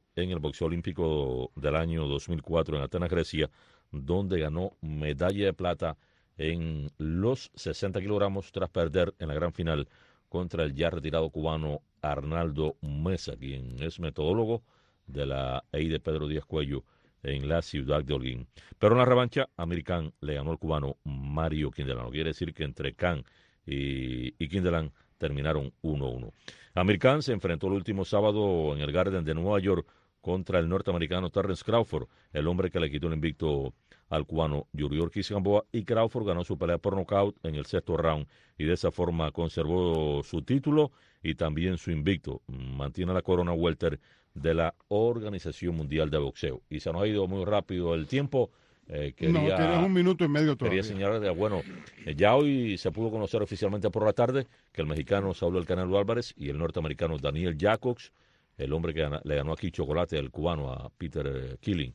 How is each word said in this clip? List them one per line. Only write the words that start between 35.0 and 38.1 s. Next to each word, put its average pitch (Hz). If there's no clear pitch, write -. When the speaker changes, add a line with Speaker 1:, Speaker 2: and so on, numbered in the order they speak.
Speaker 1:
Ortiz 85
Gamboa, 101
y 110
Crawford 113
ganó 87
su 87
pelea 85
por 98
nocaut 101
en 80
el 71
sexto 90
round 78